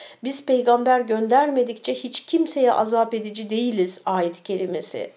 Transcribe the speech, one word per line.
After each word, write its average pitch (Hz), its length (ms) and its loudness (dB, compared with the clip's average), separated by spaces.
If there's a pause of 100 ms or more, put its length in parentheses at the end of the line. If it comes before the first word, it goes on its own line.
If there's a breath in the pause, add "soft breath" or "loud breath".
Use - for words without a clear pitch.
(240 loud breath)
Biz 269 220 -8
peygamber 247 540 4
göndermedikçe 233 960 0
hiç - 320 -8
kimseye 294 480 2
azap 226 400 0
edici 214 360 -6
değiliz 214 560 0
ayet-i 175 380 -2
kerimesi. 180 720 -6